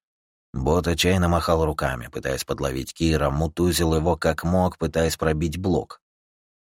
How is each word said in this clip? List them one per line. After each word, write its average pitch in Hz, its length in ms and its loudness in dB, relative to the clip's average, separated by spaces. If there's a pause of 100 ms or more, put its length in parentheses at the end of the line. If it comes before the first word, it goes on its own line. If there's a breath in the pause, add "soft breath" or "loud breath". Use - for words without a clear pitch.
(520)
Бот 76 340 0
отчаянно 87 420 2
махал 85 360 2
руками, 65 440 -4
пытаясь - 360 -6
подловить 65 480 -6
Кира, 76 380 2
мутузил 82 640 0
его 80 240 2
как 80 260 -2
мог, 90 320 2
пытаясь 82 400 0
пробить 80 400 0
блок. 90 460 -2 (600)